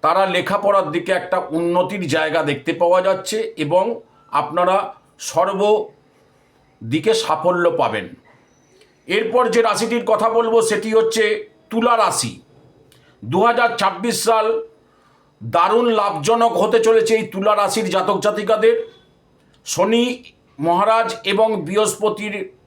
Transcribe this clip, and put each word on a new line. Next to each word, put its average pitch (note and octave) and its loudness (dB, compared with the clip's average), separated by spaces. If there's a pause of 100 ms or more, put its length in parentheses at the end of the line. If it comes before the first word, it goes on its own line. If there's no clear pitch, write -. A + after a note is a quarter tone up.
তারা E3+ 2
লেখাপড়ার F#3 0
দিকে E3+ -4
একটা F3+ -2 (120)
উন্নতির F3+ -2
জায়গা D#3 0
দেখতে D3 -4
পাওয়া F3 2
যাচ্ছে F#3+ -2 (220)
এবং D#3+ 0 (480)
আপনারা E3+ 0 (500)
সর্বদিকে - -4
সাফল্য F3 0 (140)
পাবেন। G#2+ -2 (1040)
এরপর A3+ 0
যে A#3 2
রাশিটির A3+ 0
কথা A3+ 0
বলবো, A3+ 2
সেটি A3 -2
হচ্ছে A3+ 2 (440)
তুলা A#3 2
রাশি। B2+ 0 (920)
দু B2+ -2
হাজার A#3 2
ছাব্বিশ G3 -2
সাল A3 2 (920)
দারুণ F3+ 2
লাভজনক G#3+ 0
হতে G#3+ 2
চলেছে A3 4
এই A3 0
তুলা G3 0
রাশির G3+ 0
জাতক F#3 0
জাতিকাদের। G#3+ 2 (880)
শনি A3 2 (540)
মহারাজ G#3 2 (160)
এবং G3+ 2 (160)
বৃহস্পতির G3+ -2 (320)